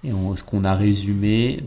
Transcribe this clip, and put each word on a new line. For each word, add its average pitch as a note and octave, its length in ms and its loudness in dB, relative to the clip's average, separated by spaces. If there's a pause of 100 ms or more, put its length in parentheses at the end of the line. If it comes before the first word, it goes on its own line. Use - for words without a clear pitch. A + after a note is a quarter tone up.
et B2+ 80 -4
on, F#2+ 240 -2
ce - 60 -10
qu'on G2+ 200 -2
a F#2+ 120 2
résumé G#2 920 2